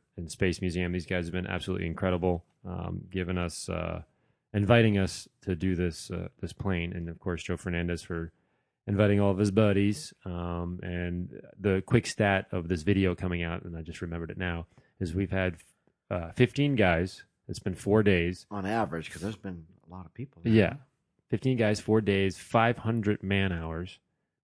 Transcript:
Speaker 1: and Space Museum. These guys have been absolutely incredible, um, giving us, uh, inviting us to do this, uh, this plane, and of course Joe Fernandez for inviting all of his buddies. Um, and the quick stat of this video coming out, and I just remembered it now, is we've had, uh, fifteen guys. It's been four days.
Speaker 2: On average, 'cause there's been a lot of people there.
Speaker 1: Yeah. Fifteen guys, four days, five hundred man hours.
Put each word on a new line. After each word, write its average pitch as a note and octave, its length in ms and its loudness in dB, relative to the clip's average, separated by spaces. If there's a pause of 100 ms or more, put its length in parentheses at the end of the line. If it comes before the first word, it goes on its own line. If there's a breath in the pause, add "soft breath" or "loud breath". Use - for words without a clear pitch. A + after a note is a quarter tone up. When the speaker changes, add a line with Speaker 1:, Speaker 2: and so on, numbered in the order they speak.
(180)
Speaker 1:
and E2 140 -10
Space F2+ 300 0
Museum. F2+ 320 -2
These F2 120 -4
guys F2+ 200 -2
have E2+ 80 -8
been F#2 140 -4
absolutely F#2 400 -4
incredible, F2+ 580 0 (200)
um, F2+ 360 -8 (100)
giving F#2 260 -2
us, F2 300 -4
uh, E2 340 -6 (520)
inviting G#2+ 440 6
us - 300 -2 (140)
to F#2 140 -2
do F2+ 200 0
this, E2+ 340 -4
uh, F2 200 -8 (100)
this F2 140 -10
plane, F2 400 -2
and E2+ 160 -8
of E2+ 100 -14
course F2 240 -6
Joe F2 140 -4
Fernandez F2 440 -2
for E2+ 300 -8 (560)
inviting G2+ 320 4
all G2+ 120 4
of F#2 60 0
his G2+ 140 4
buddies. G2+ 640 2 (120)
Um, F2 580 -6
and F2 580 -6 (180)
the G2 260 2
quick A#2 220 2
stat G2 460 2
of E2+ 160 -4
this E2+ 140 0
video F#2+ 300 4
coming F2 300 -4
out, E2+ 200 -4
and E2+ 120 -10
I E2 60 -8
just D#2+ 200 -12
remembered E2+ 300 -6
it - 60 -10
now, E2+ 300 -4 (340 soft breath)
is E2 120 -4
we've F#2 180 0
had, F#2 260 0 (520)
uh, E2+ 220 -4
fifteen C#3+ 460 4
guys. F2+ 480 2 (220)
It's - 120 -10
been F#2 160 -6
four G#2 260 4
days. F2+ 480 2
Speaker 2:
On G2+ 160 -8
average, G#2+ 460 -4
'cause - 100 -12
there's G#2+ 140 -6
been F2 300 -12 (220)
a E2 60 -18
lot F2+ 140 -14
of - 80 -20
people A#2+ 280 -14
there. A#2 80 2
Speaker 1:
Yeah. G#2 220 6 (560)
Fifteen C3 280 0
guys, G#2+ 220 2
four A2 220 4
days, G2 380 2
five A#2 400 2
hundred A2 420 0
man G2 300 2
hours. E2 480 -8 (440)